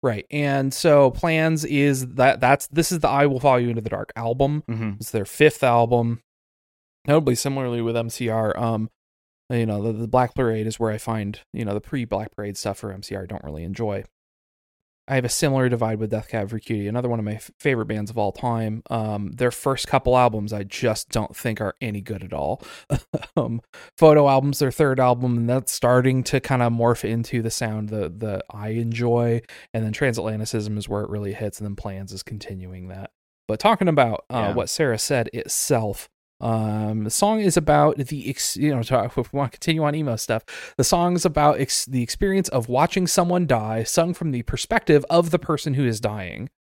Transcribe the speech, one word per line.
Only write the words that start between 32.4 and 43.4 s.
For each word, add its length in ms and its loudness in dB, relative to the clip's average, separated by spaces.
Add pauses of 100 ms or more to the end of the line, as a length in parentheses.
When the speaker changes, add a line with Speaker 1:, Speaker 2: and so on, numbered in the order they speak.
Speaker 1:
that. 220 -14 (380)
But 120 -2
talking 280 4
about, 420 2
uh, 180 -2
Speaker 2:
Yeah. 60 -2
Speaker 1:
what 140 -2
Sarah 300 0
said 340 0
itself, 760 -2 (320)
um, 640 -2
the 60 -2
song 300 0
is 160 2
about 420 4
the 300 -6
ex-, 280 -4
you 180 2
know, 80 0
to, 220 0
if 120 -6
we 160 0
wanna 180 -2
continue 340 -2
on 100 0
emo 220 -2
stuff, 600 -6
the 80 2
song's 400 2
about 360 4
ex-, 260 -2
the 160 -2
experience 460 0
of 200 -2
watching 380 2
someone 400 2